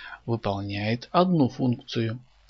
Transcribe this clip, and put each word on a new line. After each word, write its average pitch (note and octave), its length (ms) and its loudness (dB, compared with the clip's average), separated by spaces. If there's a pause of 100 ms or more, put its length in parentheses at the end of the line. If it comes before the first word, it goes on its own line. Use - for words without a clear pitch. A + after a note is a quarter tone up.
(280)
выполняет G#2 840 -2
одну F3 380 4
функцию, B2 720 -2 (300)